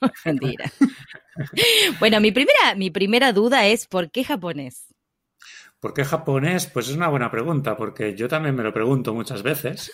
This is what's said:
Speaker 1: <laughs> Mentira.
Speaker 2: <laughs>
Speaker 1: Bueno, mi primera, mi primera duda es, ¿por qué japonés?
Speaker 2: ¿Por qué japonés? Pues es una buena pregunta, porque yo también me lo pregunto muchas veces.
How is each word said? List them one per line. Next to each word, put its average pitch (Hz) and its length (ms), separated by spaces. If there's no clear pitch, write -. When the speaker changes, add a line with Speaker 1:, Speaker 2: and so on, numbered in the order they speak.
Speaker 1:
<laughs> - 240
Mentira. - 500
Speaker 2:
<laughs> 381 1200
Speaker 1:
Bueno, 214 220
mi 208 100
primera, 277 460
mi 190 140
primera 220 420
duda 226 320
es, 220 220
¿por 180 240
qué - 120
japonés? 165 600
Speaker 2:
¿Por - 140
qué 143 120
japonés? 160 600
Pues 123 220
es 139 60
una 170 140
buena 127 200
pregunta, 127 480
porque 107 380
yo 113 120
también 156 280
me 120 80
lo 107 100
pregunto 120 400
muchas 104 300
veces. 143 500